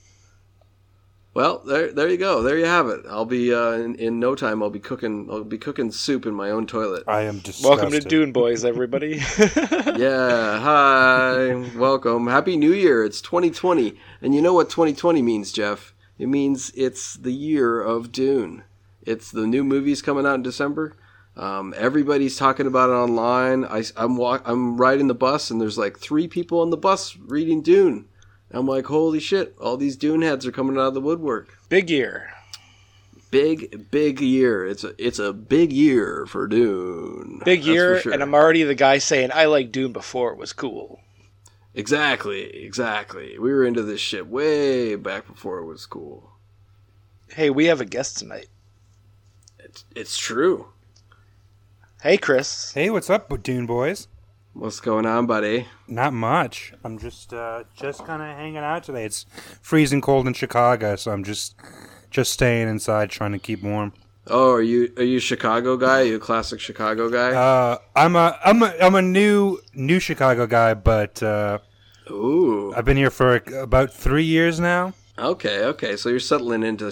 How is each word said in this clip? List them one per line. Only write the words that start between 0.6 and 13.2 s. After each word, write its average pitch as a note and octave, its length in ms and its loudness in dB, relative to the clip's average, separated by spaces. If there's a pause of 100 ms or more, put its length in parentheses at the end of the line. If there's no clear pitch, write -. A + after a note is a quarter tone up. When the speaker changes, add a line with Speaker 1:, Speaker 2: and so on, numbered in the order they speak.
Speaker 1:
Well, D#3 340 0
there, D3 240 -2
there C#3+ 160 0
you F3+ 80 0
go. F3+ 280 0
There C#3 140 0
you E3 60 0
have E3 240 2
it. F#2 220 -6
I'll G#2+ 160 -4
be, A#2+ 280 0
uh, A#2 180 0
in, A#2 240 -4
in A#2 260 -4
no B2+ 140 0
time, A2 280 -4
I'll G#2 60 -2
be G#2 100 -10
cooking, G#2+ 500 -8
I'll G#2+ 140 -8
be A2 140 -8
cooking C3 340 -6
soup - 340 -4
in A2 80 -4
my G2 160 -6
own A2 160 -2
toilet. G#2+ 440 -6
Speaker 2:
I G#2+ 140 0
am G#2 160 -6
disgusted. G2+ 260 -10
Speaker 3:
Welcome C#3+ 260 6
to D3 80 2
Dune D3+ 320 2
Boys, A#2+ 320 0
everybody. B2+ 520 -2
<laughs> D3 60 -6 (760)
Speaker 1:
Yeah, A#2+ 640 0
hi. C3 920 4 (220)
Welcome. A#2+ 520 2
Happy D3+ 280 2
New D3+ 160 4
Year. E3 320 4
It's G#2 180 -4